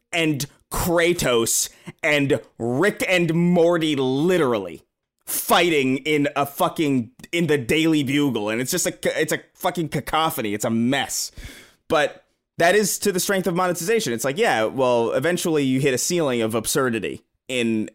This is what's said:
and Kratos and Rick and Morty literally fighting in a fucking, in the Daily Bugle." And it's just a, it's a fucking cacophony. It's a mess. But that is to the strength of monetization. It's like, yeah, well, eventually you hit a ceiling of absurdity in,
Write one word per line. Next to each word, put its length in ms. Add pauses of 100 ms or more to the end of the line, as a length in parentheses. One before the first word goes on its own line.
(100)
and 360 (260)
Kratos 960 (340)
and 380 (180)
Rick 480
and 280
Morty 600
literally 920 (420)
fighting 720
in 360
a 120
fucking, 640 (220)
in 160
the 100
Daily 460
Bugle." 440
And 140
it's 80
just 160
a, 100 (240)
it's 140
a 60 (140)
fucking 360
cacophony. 640
It's 100
a 60
mess. 600 (580)
But 360 (320)
that 180
is 260
to 120
the 80
strength 260
of 80
monetization. 600
It's 100
like, 140
yeah, 260
well, 460
eventually 540
you 160
hit 120
a 60
ceiling 420
of 140
absurdity 680 (260)
in, 460